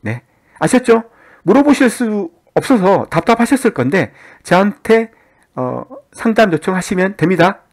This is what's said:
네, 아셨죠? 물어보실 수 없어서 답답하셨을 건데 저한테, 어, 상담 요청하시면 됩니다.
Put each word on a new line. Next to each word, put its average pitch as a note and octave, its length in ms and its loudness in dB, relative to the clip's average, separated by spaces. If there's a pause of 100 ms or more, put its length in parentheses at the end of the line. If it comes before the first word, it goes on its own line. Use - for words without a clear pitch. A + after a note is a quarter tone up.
네, A2 220 -10 (360)
아셨죠? A3+ 460 2 (380)
물어보실 C4 480 4
수 G#3+ 400 -4 (240)
없어서 F#3 560 0
답답하셨을 A#3 640 0
건데 C3+ 400 -2 (300)
저한테, G#3 680 0 (420)
어, B2+ 300 -8 (280)
상담 A3 400 0
요청하시면 F#3 640 -4
됩니다. F3 440 0 (120)